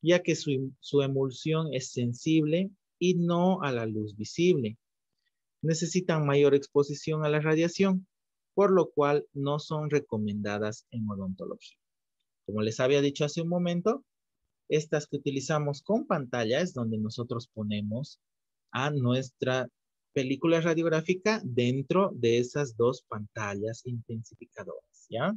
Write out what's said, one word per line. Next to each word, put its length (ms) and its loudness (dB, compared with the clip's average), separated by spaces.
ya 200 4
que 120 2
su, 460 -2
su 200 2
emulsión 720 -2
es 200 -6
sensible 760 2
y 160 4
no 480 4
a 100 0
la 140 -2
luz 300 -6
visible. 600 2
Necesitan 640 0
mayor 280 6
exposición 720 0
a 40 0
la 120 2
radiación, 640 2
por 180 4
lo 180 4
cual 420 2
no 280 -2
son 300 -6
recomendadas 1000 -2
en 180 -4
odontología. 680 -8
Como 160 -4
les 180 -2
había 200 4
dicho 240 0
hace 180 -4
un 60 -4
momento, 560 -2
estas 380 -2
que 120 -6
utilizamos 640 -2
con 240 -2
pantalla 540 0
es 140 -4
donde 240 -2
nosotros 560 -6
ponemos 640 -6
a 180 -2
nuestra 760 0
película 480 0
radiográfica 840 0
dentro 680 2
de 260 2
esas 380 -2
dos 260 2
pantallas 840 -8
intensificadoras, 1200 -12
¿ya? 280 -2